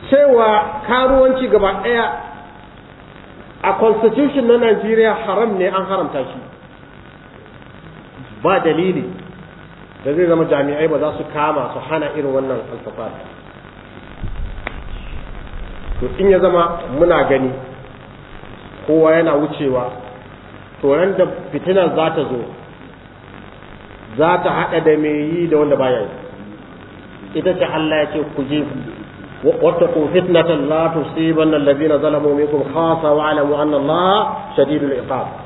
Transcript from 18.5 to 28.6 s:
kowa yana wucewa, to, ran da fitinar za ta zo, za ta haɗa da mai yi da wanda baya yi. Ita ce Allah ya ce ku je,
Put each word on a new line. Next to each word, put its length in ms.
kowa 280
yana 200
wucewa, 560
to, 140
ran 220
da 80
fitinar 420
za 160
ta 160
zo, 160
za 240
ta 80
haɗa 320
da 160
mai 320
yi 180
da 80
wanda 200
baya 260
yi. 1400
Ita 160
ce 100
Allah 380
ya 100
ce 60
ku 100
je, 160